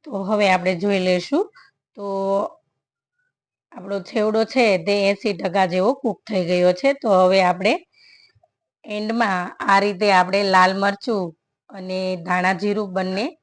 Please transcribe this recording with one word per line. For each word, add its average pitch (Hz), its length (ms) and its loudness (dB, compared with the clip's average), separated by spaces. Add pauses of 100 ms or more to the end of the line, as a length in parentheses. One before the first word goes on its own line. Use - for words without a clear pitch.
તો 208 200 -8
હવે 208 220 2
આપણે 185 320 2
જોઈ 202 240 0
લઈશું. 180 380 0 (500)
તો 208 120 -14 (1700)
આપણો 196 240 -8 (120)
છેવડો 214 320 0 (120)
છે 254 140 4 (180)
તે 202 100 0 (120)
એંસી 202 320 -2
ટકા 190 340 0
જેવો 185 220 2
કૂક 226 320 -4
થઈ 190 220 -2
ગયો 180 320 4
છે. 269 140 2
તો - 140 -4 (120)
હવે 185 180 6 (100)
આપણે 185 240 0 (1120)
એન્ડમાં 214 560 -4 (300)
આ 196 100 6
રીતે 202 300 -2
આપણે 185 300 4 (140)
લાલ 185 180 6 (100)
મરચું 202 420 -2 (460)
અને 185 280 -10 (280)
ધાણા 180 340 0
જીરું 202 340 -4
બંને 185 300 -4 (180)